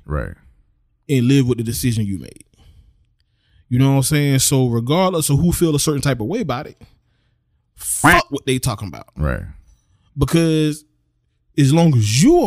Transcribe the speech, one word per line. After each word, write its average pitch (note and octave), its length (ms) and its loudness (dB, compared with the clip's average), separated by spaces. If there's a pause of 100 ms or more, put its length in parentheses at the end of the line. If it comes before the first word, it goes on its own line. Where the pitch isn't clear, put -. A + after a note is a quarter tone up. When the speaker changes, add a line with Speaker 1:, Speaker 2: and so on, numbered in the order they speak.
Speaker 1:
Right. A#1 300 -8 (720)
Speaker 2:
and B2+ 200 0
live C3+ 200 4
with A#2+ 100 0
the A#2 60 -4
decision A2+ 420 -2
you G2 120 -6
made. - 260 -20 (1200)
You B2 100 0
know C3+ 140 4
what C#3 40 2
I'm C3+ 60 2
saying? C#3+ 380 0
So C3 280 2
regardless D3+ 600 0
of C#3+ 80 2
who E3+ 140 2
feel D#3+ 220 0
a C#3 60 0
certain C#3+ 220 -2
type C3+ 180 -2
of G#2+ 60 -6
way F#3+ 140 -6
about C#3 260 -6
it, - 140 -20 (960)
fuck - 560 0
what C#3 160 -8
they C3 120 -2
talking G#2+ 300 -8
about. - 280 -18
Speaker 1:
Right. C2 260 -4 (720)
Speaker 2:
Because D#3 680 0 (720)
as C#3 140 4
long E3 240 4
as A2 260 2
you E4 240 6